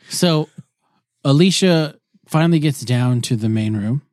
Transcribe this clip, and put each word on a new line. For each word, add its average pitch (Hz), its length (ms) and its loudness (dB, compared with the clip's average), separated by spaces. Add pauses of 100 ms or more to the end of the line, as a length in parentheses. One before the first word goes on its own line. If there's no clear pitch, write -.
So 160 400 -2 (760)
Alicia 160 720 2 (300)
finally 165 320 2
gets 147 220 -2
down 123 420 0
to 120 140 -4
the 110 120 -4
main 110 280 -2
room. 110 260 -4 (100)